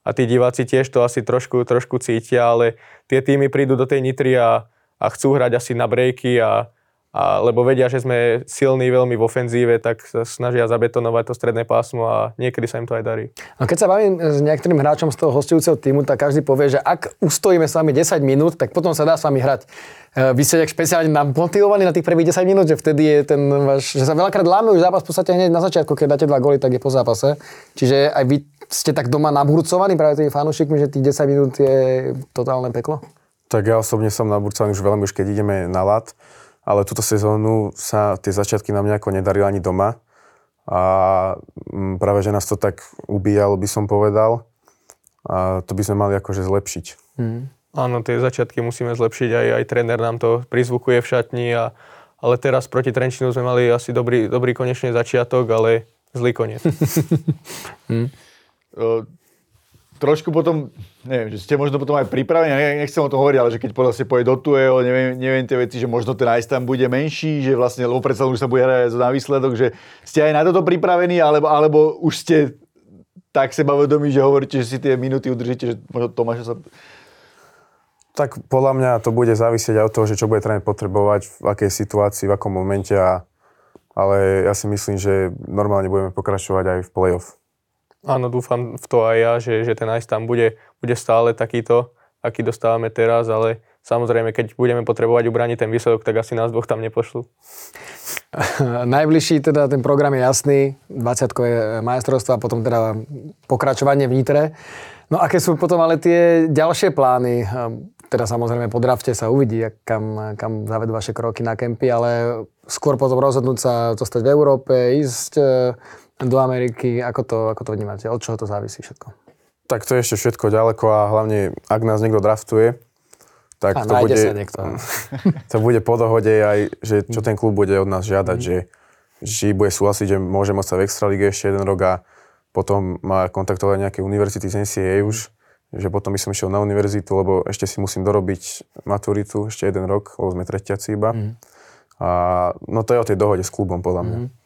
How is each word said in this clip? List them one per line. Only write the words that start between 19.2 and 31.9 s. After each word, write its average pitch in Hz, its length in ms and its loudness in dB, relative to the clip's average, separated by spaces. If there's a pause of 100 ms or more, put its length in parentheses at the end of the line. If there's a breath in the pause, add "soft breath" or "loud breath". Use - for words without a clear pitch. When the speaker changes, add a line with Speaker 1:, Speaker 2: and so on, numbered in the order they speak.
Speaker 2:
vami 139 160 2
hrať. 131 240 0
E, - 60 -20 (600 loud breath)
vy 123 120 2
ste 165 160 2
tak 160 100 2
špeciálne 165 400 0
namotivovaní 165 760 2
na 180 120 2
tých 170 80 0
prvých 165 260 2
desať 185 160 2
minút, 190 220 4
že 156 80 4
vtedy 147 340 2
je 147 180 6
ten 147 140 2
váš, 139 540 2
že 135 80 2
sa 147 100 2
veľakrát 190 300 2
láme 190 260 4
už 180 140 6
zápas 180 180 4
v - 60 -12
podstate 180 260 -2
hneď 180 160 4
na 170 140 2
začiatku, 160 320 0
keď 147 160 0
dáte 147 160 2
dva 143 120 4
góly, 139 200 4
tak 135 120 2
je 127 80 0
po 135 120 -2
zápase. 131 480 2 (340 loud breath)
Čiže 139 380 2
aj 139 160 0
vy 139 100 2 (300)
ste - 240 -4
tak 135 160 0
doma 151 240 0
nabhurcovaní 160 640 2
práve 151 240 2
tými 147 160 0
fanúšikmi, 147 420 0
že 143 120 2
tých 139 160 -2
desať 139 240 2
minút 139 260 2
je 139 160 2 (600)